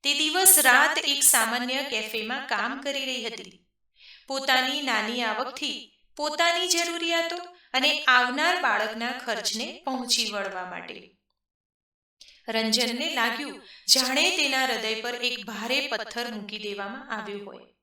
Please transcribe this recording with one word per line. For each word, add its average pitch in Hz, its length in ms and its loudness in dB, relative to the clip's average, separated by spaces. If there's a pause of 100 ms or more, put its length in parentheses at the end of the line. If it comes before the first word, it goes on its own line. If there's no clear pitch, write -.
તે 285 120 2
દિવસ 311 440 4
રાત 285 400 6
એક 285 240 -2
સામાન્ય 247 600 2
કેફેમાં 226 640 -6
કામ 240 360 -2
કરી 277 220 -4
રહી 254 200 -6
હતી. - 420 -12 (600)
પોતાની 269 560 0
નાની 240 400 0
આવકથી 247 760 -4 (180)
પોતાની 339 520 2
જરૂરિયાતો 339 680 0 (360)
અને 294 320 2
આવનાર 277 580 4
બાળકના 220 500 0
ખર્ચને 240 720 -4
પહોંચી 240 460 -2
વળવા 190 340 -6
માટે. 175 520 -12 (1300)
રંજનને 233 680 0
લાગ્યું 233 480 -2 (260)
જાણે 269 480 4
તેના 269 280 2
હૃદય 226 300 -2
પર 233 200 -6
એક 240 320 -4
ભારે 233 420 -2
પથ્થર 233 420 -4
મૂકી 208 280 -10
દેવામાં 202 520 -8
આવ્યો 208 340 -8
હોય. - 200 -16 (180)